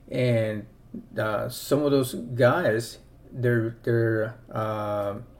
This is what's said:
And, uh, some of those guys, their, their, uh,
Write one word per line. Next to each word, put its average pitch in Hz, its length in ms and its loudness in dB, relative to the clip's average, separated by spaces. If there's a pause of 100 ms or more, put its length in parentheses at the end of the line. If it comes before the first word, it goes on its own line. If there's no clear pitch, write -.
And, 113 560 0 (520)
uh, 110 320 -2
some 139 340 0
of 143 80 2
those 135 220 2
guys, 123 840 2 (320)
their, 117 520 0
their, 113 560 0 (120)
uh, 104 640 -4 (240)